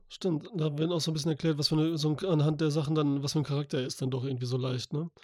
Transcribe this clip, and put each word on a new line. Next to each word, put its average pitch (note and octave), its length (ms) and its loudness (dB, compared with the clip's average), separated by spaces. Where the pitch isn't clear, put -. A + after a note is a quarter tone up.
stimmt. E3 480 -2
Da D3+ 240 0
werden D#3+ 120 2
auch F3 100 0
so D#3+ 100 0
ein - 20 -2
bisschen D#3 180 0
erklärt, D#3 280 0
was D3+ 80 0
für D#3 80 2
eine, D#3 220 2
so D3+ 120 0
ein, D3+ 180 0
anhand D#3 320 4
der D#3 120 2
Sachen D#3 240 0
dann, C#3+ 260 2
was C#3 120 -4
für D#3 60 2
ein D3 60 2
Charakter C#3+ 340 -2
er B2+ 60 -2
ist, - 160 -8
dann C3 80 0
doch B2+ 160 -2
irgendwie B2+ 220 -4
so B2+ 100 0
leicht, B2+ 360 -4
ne? D#3+ 180 -4